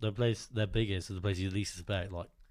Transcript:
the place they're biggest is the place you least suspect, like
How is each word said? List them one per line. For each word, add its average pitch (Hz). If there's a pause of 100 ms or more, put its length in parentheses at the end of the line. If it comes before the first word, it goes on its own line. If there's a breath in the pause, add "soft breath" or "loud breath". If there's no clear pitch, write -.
the 110
place 113
they're 107
biggest 98
is 98
the 90
place 95
you 95
least 98
suspect, 95
like - (220)